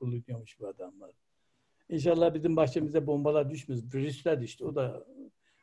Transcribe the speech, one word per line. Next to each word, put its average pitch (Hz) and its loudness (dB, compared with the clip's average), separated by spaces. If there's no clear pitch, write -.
bulunuyormuş 120 -8
bu 104 -10
adamlar. 95 -14
İnşallah 165 4
bizim 160 2
bahçemize 151 2
bombalar 147 2
düşmez. 127 -8
Virüsler 139 0
düştü. 120 -8
O 143 -6
da 131 -4